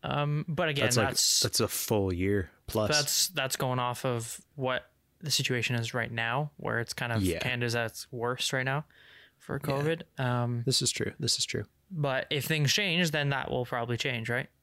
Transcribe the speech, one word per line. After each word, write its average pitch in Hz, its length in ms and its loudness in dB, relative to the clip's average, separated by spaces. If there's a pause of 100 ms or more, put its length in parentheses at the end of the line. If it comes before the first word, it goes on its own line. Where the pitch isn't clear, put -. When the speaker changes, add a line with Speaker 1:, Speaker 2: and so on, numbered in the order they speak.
Speaker 1:
Um, 147 440 0
but 160 220 0
again, 143 140 0
Speaker 2:
That's, 123 140 4
like, 120 120 2
Speaker 1:
that's - 300 2
Speaker 2:
that's - 200 2
a 110 80 4
full 98 460 0
year 92 380 2 (160)
plus. 107 200 0
Speaker 1:
that's, 147 420 2
that's 135 260 0
going 127 240 0
off 123 260 -2
of 120 340 -2 (160)
what 127 360 -2 (280)
the 147 120 -4
situation 127 440 2
is 117 180 -2
right 117 180 -2
now, 117 460 -2
where 113 220 -2
it's 117 140 -4
kind 120 180 -2
of 110 120 2
Speaker 2:
Yeah. 85 160 2
Speaker 1:
Canada's 120 360 0
at 117 120 0
its - 240 -12
worst 123 420 -2
right 131 120 0
now 139 200 0 (520)
for - 240 -6
Speaker 2:
Yeah. 143 260 0
Speaker 1:
covid. 165 160 -2 (160)
Um, 120 460 0
Speaker 2:
This 135 160 2
is 123 100 0
true. - 280 -2
This - 200 0
is - 60 0
true. - 200 -4 (260)
Speaker 1:
but 139 380 -2
if 143 160 0
things 151 280 2
change, 175 380 4
then 147 180 2
that 135 200 -2
will 123 160 0
probably 120 320 -2
change, 117 320 -2
right? 123 200 0 (140)